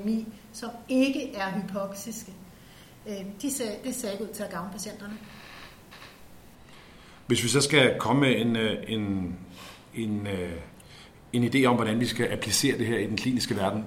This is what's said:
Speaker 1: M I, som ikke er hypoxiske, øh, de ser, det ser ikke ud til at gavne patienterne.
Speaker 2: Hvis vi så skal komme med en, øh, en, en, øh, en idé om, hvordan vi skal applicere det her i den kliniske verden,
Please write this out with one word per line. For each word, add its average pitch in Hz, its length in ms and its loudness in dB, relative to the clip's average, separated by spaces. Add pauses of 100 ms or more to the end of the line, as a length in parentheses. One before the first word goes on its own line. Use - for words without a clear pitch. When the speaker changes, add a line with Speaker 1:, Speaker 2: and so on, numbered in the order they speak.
Speaker 1:
M - 20 0
I, 220 180 0 (280)
som 233 160 -10 (200)
ikke 269 460 2
er 190 160 -2 (100)
hypoxiske, 196 680 -8 (760)
øh, 214 60 -6 (280)
de 277 120 -2
ser, 220 180 -4 (120)
det 254 120 -4
ser 208 160 -4
ikke 202 120 -4
ud 190 100 -8
til 208 100 -8
at 185 80 -6
gavne 180 200 -6
patienterne. 208 420 -10 (2250)
Speaker 2:
Hvis 117 160 4
vi 123 40 2
så 131 140 4
skal 135 380 6
komme 127 220 4
med 120 200 6
en, 117 140 2
øh, 110 220 2 (100)
en, 98 480 -2 (600)
en, 104 320 -2
øh, 90 240 -4 (840)
en 120 100 4
idé 127 220 4
om, 120 100 8
hvordan 110 240 2
vi 123 60 4
skal 117 260 0
applicere 104 460 2
det 113 100 0
her 113 100 2
i 101 100 0
den 107 100 -2
kliniske 123 380 0
verden, 101 320 0